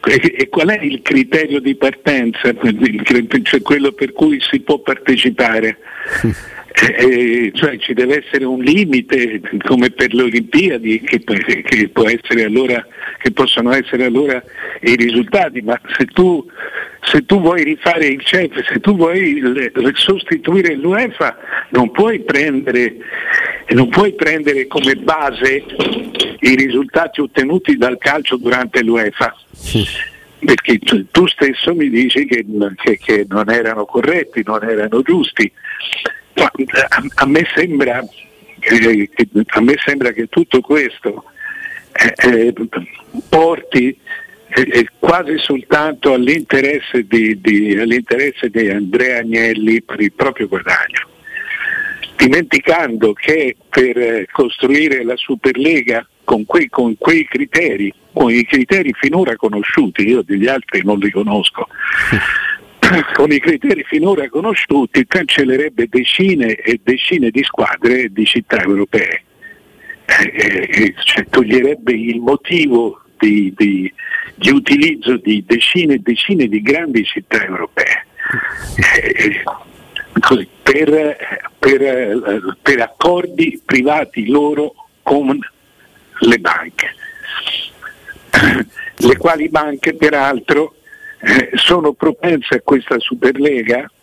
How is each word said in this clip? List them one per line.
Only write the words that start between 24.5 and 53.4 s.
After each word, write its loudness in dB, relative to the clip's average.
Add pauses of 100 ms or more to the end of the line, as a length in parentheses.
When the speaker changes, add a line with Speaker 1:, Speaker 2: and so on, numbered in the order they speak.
Speaker 1:
come 0
base 0 (760)
i 6
risultati 0
ottenuti 0
dal 0
calcio -2
durante 0
l'uefa. 0 (160)
Speaker 2:
Sì. -2 (540)
Speaker 1:
Perché 4
tu, 0
tu 4
stesso -2
mi 0
dici 2
che, -2 (380)
che, 2
che 0
non 0
erano 0
corretti, -2
non -2
erano 0
giusti. 0 (840)
Ma 0 (380)
a, 0 (100)
a 2
me 2
sembra, 0 (560)
eh, 2
che, 0 (220)
a 0
me 4 (100)
sembra -2
che -6
tutto 2
questo, -2 (640)
eh, 2
eh, 0 (760)
porti, 2 (540)
eh, 0
eh, 2 (100)
quasi 0
soltanto 0
all'interesse 0
di, 2
di, 2
all'interesse 0
di 0
Andrea 0
Agnelli 0
per -6
il 0
proprio -2
guadagno, -4 (1080)
dimenticando 2
che -2 (140)